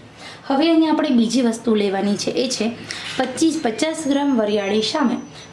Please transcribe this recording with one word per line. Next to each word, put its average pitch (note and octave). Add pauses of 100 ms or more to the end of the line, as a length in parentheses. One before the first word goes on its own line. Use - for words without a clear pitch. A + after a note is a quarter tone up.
(480)
હવે C#4+
અહીંયા D#4+
આપણે D#4
બીજી A#3+
વસ્તુ A3+
લેવાની G3+
છે, -
એ B3
છે A#3 (460)
પચીસ, C#4
પચાસ D4+
ગ્રામ C#4
વરિયાળી G#3
સામે B3+ (360)